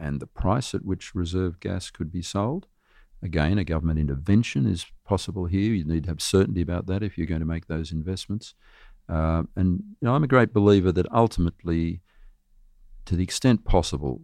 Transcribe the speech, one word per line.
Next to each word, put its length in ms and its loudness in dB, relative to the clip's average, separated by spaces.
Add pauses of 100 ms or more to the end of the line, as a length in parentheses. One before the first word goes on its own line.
and 200 -6
the 60 -10
price 480 -2
at 100 -6
which 300 -6
reserve 460 -2
gas 300 -6
could 200 -8
be 120 -6
sold. 440 -4 (560)
Again, 360 2
a 60 0
government 340 0
intervention 680 2
is 200 -2 (180)
possible 400 -4
here. 300 0
You 100 -2
need 200 -2
to 40 -6
have 140 -6
certainty 400 2
about 240 -4
that 160 -4
if 160 -6
you're 80 -2
going 140 -2
to 60 -2
make 200 -4
those 260 -6
investments. 600 -6 (540)
Uh, 340 0 (120)
and, 280 0 (180)
you 60 -2
know, 80 2
I'm 100 2
a 40 -2
great 260 4
believer 380 6
that 200 2
ultimately, 880 0 (1040)
to 120 -2
the 60 0
extent 440 2
possible, 580 2